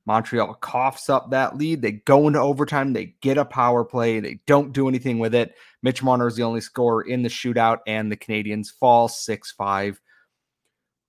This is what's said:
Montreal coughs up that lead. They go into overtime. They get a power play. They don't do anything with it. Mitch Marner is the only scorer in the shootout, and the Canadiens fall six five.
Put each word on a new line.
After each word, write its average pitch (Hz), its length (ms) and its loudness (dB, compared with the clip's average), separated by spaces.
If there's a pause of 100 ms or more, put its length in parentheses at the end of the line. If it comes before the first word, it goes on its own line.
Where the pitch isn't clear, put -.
Montreal 110 500 -2
coughs - 540 -4
up 131 200 0
that 131 280 0
lead. 156 240 -4
They 107 100 -2
go 139 360 4
into 147 120 2
overtime. 139 520 0
They 98 300 -6
get 135 160 0
a 147 80 2
power 120 400 0
play. 117 340 -2
They 98 280 -8
don't 143 260 4
do 135 140 0
anything 127 320 -2
with 113 160 0
it. 117 180 0 (300)
Mitch 127 180 -2
Marner 123 260 2
is 117 80 -4
the 117 80 -2
only 117 160 -2
scorer 117 440 0
in 123 180 -4
the 120 80 -2
shootout, 113 560 0
and 107 260 -4
the 104 60 -8
Canadiens 107 540 -6
fall 117 360 4
six - 440 -8
five. 98 500 -4 (1080)